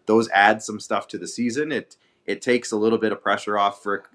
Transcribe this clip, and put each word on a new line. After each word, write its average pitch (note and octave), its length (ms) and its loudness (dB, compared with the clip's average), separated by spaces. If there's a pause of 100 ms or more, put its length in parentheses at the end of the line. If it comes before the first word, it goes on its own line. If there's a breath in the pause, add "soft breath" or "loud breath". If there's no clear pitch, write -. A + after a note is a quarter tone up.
Those A2 240 4
add G#2+ 320 6
some G#2+ 160 -10
stuff G2+ 300 -4
to G2+ 100 -12
the E2+ 80 -10
season. B2 460 -4
It, - 240 -6 (300)
it G2+ 160 -6
takes B2 280 0
a A2+ 60 -2
little A2 220 2
bit A2 140 0
of G2 80 -6
pressure G#2 380 -2
off G2+ 240 0
for G2+ 220 -6 (100)